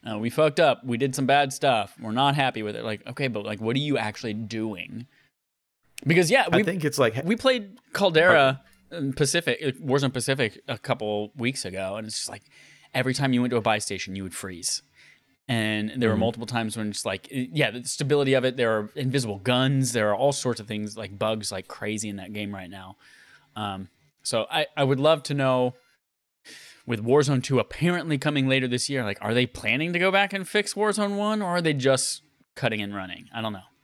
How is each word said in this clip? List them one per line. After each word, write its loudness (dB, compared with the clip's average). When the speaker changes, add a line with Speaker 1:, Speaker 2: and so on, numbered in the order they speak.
Speaker 1:
Uh, -6
we -2
fucked 2
up. 4
We -2
did 0
some 0
bad 2
stuff. 0
We're -8
not 4
happy 0
with -4
it." -8
Like, -6
okay, -4
but, -4
like, -6
what 0
are 2
you 0
actually -4
doing? -8
Because, 4
yeah, 6
Speaker 2:
I 4
Speaker 1:
we, 4
Speaker 2:
think -2
it's -2
like 2
Speaker 1:
we 0
played 0
Caldera, 6
Speaker 2:
Pardon? -4
Speaker 1:
um, -4
Pacific, 0
uh, 0
Warzone 2
Pacific -2
a -4
couple -2
weeks -2
ago, -6
and -8
it's -10
just -8
like, -14
every 0
time 0
you 4
went 2
to 2
a 2
buy 2
station, -6
you -6
would -10
freeze. -8
And -2
there 2
were 4
Speaker 2:
Mm-hmm. 2
Speaker 1:
multiple 0
times -2
when -4
just, -8
like, -4
i-, -4
yeah, 2
the -10
stability 2
of 4
it, 0
there 2
are -4
invisible -2
guns, 2
there 2
are 4
all 2
sorts -2
of -12
things, -6
like, -12
bugs -2
like -10
crazy -6
in -8
that -14
game -6
right -12
now. -18
Um, -6
so -2
I, 0
I 2
would 2
love 4
to -6
know, 2
with -2
Warzone 4
two 2
apparently 0
coming 0
later 2
this -2
year, -2
like, -4
are 0
they 4
planning -2
to 0
go 4
back 2
and -4
fix 0
Warzone 0
one, -2
or -4
are 2
they 2
just 2
cutting -2
and -6
running? -10
I -6
don't -4
know. -12